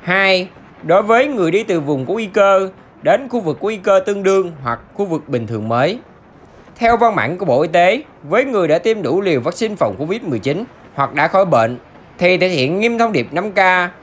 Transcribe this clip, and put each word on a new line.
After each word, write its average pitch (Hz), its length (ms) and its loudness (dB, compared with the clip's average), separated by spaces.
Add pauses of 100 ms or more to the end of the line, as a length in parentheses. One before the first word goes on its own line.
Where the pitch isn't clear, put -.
Hai, 190 460 2 (360)
đối 180 180 4
với 233 260 2
người 190 240 0
đi 208 120 0
từ 185 160 -2
vùng 139 260 -2
có 170 80 -4
nguy 226 120 -4
cơ 196 440 2 (320)
đến 233 280 0
khu 240 100 -4
vực 156 220 -4
có - 20 -6
nguy 214 140 -4
cơ 190 280 2
tương 202 180 -4
đương 190 280 2 (120)
hoặc 117 160 -4 (140)
khu 202 120 -4
vực 160 240 -6
bình 117 180 -4
thường 110 200 -6
mới. 135 320 0 (760)
Theo 233 220 2
văn 220 180 2
bản 143 220 -2
của 196 80 -6
Bộ 135 160 2
Y 170 60 0
tế, 180 340 2 (220)
với 202 220 0
người 202 220 0
đã 160 120 2
tiêm 220 220 -2
đủ 160 200 0
liều 160 200 0
vaccine 202 340 -4
phòng 107 220 -2
covid 175 240 -6
mười 135 180 -4
chín 147 240 -4 (300)
hoặc 139 200 -4
đã 151 140 0
khỏi 190 180 2
bệnh 120 320 2 (400)
thì 180 200 2
thực 180 100 2
hiện 160 320 0
nghiêm 233 180 0
thông 226 140 0
điệp 123 200 -2
năm 190 200 -4
K 185 60 -2 (460)